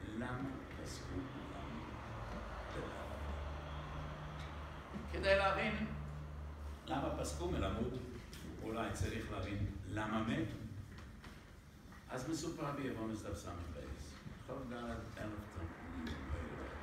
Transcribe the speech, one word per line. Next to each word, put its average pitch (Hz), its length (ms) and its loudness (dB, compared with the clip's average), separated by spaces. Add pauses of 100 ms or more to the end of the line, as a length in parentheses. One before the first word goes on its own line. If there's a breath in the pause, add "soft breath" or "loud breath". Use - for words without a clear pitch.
(180)
למה 127 320 0 (340)
פסקו - 320 -4
מלמוד? - 160 -2 (3750)
כדי 196 260 10
להבין 208 500 6 (960)
למה 139 340 4
פסקו 170 320 2
מלמוד, 110 460 4 (640)
אולי 110 300 2
צריך - 380 2
להבין 101 340 2 (240)
למה 107 340 2
מתו. - 380 4 (1500)
אז 135 180 0
מסופר 160 420 2
ביבמות 113 400 2
דף 104 260 0
ס"ב, 78 420 -4 (680)
חוב 127 260 -2
ד' - 0 -
אלף 120 240 -2 (180)
תלמידים, 87 920 -4
לא 73 300 0
יודע 71 460 -2